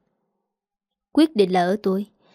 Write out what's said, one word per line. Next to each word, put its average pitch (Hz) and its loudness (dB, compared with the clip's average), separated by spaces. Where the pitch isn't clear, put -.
"Quyết 320 2
định 190 0
là 180 0
ở 185 -2
tôi. 196 -4